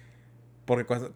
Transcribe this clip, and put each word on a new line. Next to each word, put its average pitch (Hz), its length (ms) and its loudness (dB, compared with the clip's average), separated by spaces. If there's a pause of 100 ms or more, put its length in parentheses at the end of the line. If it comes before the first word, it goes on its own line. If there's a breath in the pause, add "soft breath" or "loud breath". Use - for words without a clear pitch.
(640 loud breath)
Porque 123 200 2
cuando, 120 320 -4